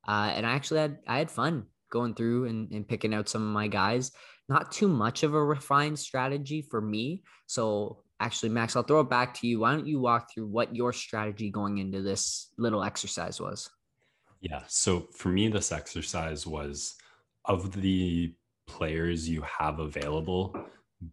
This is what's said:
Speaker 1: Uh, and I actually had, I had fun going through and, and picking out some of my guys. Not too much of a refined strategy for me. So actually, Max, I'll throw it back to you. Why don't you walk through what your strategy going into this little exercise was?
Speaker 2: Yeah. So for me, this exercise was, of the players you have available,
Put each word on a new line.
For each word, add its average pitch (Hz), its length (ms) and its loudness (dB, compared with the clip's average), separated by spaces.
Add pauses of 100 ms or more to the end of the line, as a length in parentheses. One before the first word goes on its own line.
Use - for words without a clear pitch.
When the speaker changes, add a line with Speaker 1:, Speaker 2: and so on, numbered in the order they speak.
Speaker 1:
Uh, 104 280 2
and 110 120 0
I 120 40 2
actually 143 300 2
had, 151 260 0
I 117 100 0
had 156 140 0
fun 135 340 0 (260)
going 117 240 0
through 120 320 2
and, 110 260 -4
and 104 140 -4
picking 110 280 0
out 107 160 -2
some 110 120 -2
of 107 60 -2
my 107 200 0
guys. 104 440 2 (380)
Not 151 220 2
too 208 160 4
much 120 340 2
of 151 120 4
a 151 100 4
refined 147 540 2
strategy 139 640 -4
for 123 180 -4
me. 110 420 -2 (240)
So 104 560 0 (180)
actually, 113 280 -2
Max, 113 280 2
I'll 120 60 4
throw 151 180 6
it 131 100 4
back 123 240 2
to - 120 -4
you. 117 140 2
Why 117 120 6
don't 151 140 0
you 147 140 0
walk 120 320 2
through 110 140 -6
what 113 280 0
your 120 200 0
strategy 107 560 -4
going 101 280 -2
into 95 220 -4
this - 560 -2
little 110 260 0
exercise 95 580 -6
was? 98 280 -8 (720)
Speaker 2:
Yeah. 90 280 -8
So 87 440 2
for - 160 -4
me, 98 200 4
this 104 240 0
exercise 80 760 -6
was, 73 480 -8 (500)
of 95 360 0
the 90 540 2 (320)
players 82 600 -2
you 80 140 0
have 76 380 -2
available, 80 720 -2 (580)